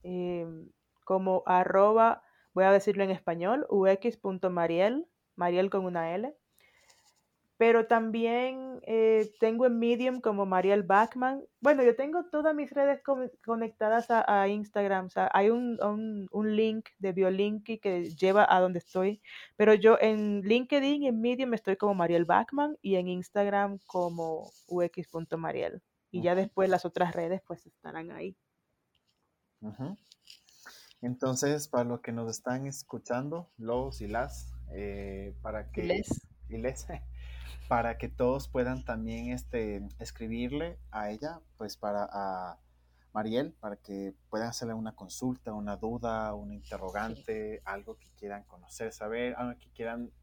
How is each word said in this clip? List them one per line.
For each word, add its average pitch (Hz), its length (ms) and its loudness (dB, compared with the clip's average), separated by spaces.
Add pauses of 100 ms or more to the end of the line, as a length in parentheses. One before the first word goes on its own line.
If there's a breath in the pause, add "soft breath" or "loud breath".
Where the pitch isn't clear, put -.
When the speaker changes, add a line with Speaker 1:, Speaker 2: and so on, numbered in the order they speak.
Speaker 1:
em, 175 680 -6 (340)
como 190 420 2
arroba 196 760 6 (340 soft breath)
voy 185 80 4
a 190 80 8
decirlo 196 320 4
en 190 60 0
español, 185 600 -2
U 196 160 4
X 196 300 4
punto 190 340 -4
Mariel, 180 560 2 (300)
Mariel 180 340 2
con 190 140 0
una 170 300 -4
L. 240 200 -6 (1200 soft breath)
Pero 226 280 6
también, 240 1000 0
eh, 220 440 4 (100)
tengo 226 240 4
en 240 140 4
Medium 240 420 2
como 202 240 0
Mariel 190 380 4
Bachman. 247 600 2 (180)
Bueno, 277 220 6
yo 233 140 8
tengo 311 340 -2
todas 302 240 2
mis 294 180 -4
redes 277 300 2
con-, 254 280 -2 (160)
conectadas 226 640 0
a, 208 320 4
a 196 60 2
Instagram. 202 580 -2
O 180 40 -12
sea, 185 220 0
hay 196 160 6
un, 240 340 0
un, 208 500 -4
un 214 240 0
link 220 320 0 (100)
de 190 140 -4
Biolinky 202 680 0
que 175 320 -2
lleva 190 360 4
a 185 140 6
donde 185 200 2
estoy. 190 420 -4 (340 loud breath)
Pero 214 160 8
yo 220 260 8
en 208 440 2
LinkedIn 269 600 2
y 277 40 2
en 226 140 0
Medium 247 320 0
estoy 196 220 0
como 208 180 2
Mariel 170 320 2
Bachman 277 560 2
y 196 140 2
en 180 120 0
Instagram 202 800 -2
como 170 640 -4 (180)
U 175 140 0
X 175 260 -4
punto 165 300 -6
Mariel. - 420 -6 (300)
Y 180 120 -6
ya 175 100 2
Speaker 2:
Ujú. 185 100 2
Speaker 1:
después 190 260 0
las 185 160 2
otras 175 300 -2
redes, 175 320 -4
pues, 170 200 -14
estarán 160 440 -14
ahí. 175 260 -12 (1300)
Speaker 2:
Ujú. 131 340 -10 (1040 loud breath)
Entonces, 131 680 -2
para 123 160 0
los 120 160 -4
que - 120 -10
nos 117 180 -6
están 127 360 -6
escuchando, 139 920 -8
los 120 440 -6
y 104 80 -8
las, 117 440 -6 (200)
eh, 101 720 -10
para 107 200 -10
Speaker 1:
Y - 100 -16
Speaker 2:
que - 120 -6
Speaker 1:
les. 202 240 -2 (400)
Speaker 2:
y 113 100 -10
les, 127 280 -8
<laughs> 165 160 -12 (640 loud breath)
para 117 300 0
que - 100 -8
todos 131 400 -2
puedan 127 360 -4
también, 113 480 -8
este, 110 500 -6 (160)
escribirle 123 800 -8 (120)
a 107 200 -8
ella, 151 300 -10 (180)
pues, 104 180 -10
para, 104 340 -4
a 92 480 -8 (540)
Mariel, 113 480 -4
para 104 160 -10
que 98 380 -10 (160)
puedan 110 180 -4
hacerle 117 260 -8
una 110 200 -10
consulta, 127 580 -10
una 104 240 -8
duda, 110 580 -4
un 104 180 -12
interrogante, 107 1040 -8
Speaker 1:
Sí. - 80 -18
Speaker 2:
algo 101 340 -12
que - 180 -20
quieran 101 280 -12
conocer, 92 480 -14
saber, 117 440 -6
algo 123 220 -10
que - 120 -20
quieran 117 420 -10 (100)